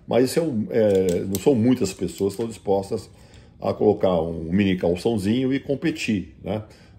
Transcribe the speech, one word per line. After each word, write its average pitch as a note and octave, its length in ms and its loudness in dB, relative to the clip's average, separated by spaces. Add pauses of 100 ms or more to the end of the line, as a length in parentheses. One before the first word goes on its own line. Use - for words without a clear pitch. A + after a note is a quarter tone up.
Mas B2 220 2
isso - 80 -4
é E3 40 4
um, B2 280 -2
é, F#2+ 560 2
não G2 120 -4
são D3 160 2
muitas A#2 380 2
pessoas G2 420 -4
que - 60 -6
estão A#2 80 -4
dispostas G2 640 -4 (500)
a G2+ 140 -2
colocar G2 440 2
um E2 320 -4
mini F#2+ 260 2
calçãozinho A2 760 0
e C3+ 80 -2
competir, C3+ 840 -4
né? G#2+ 200 -4 (360)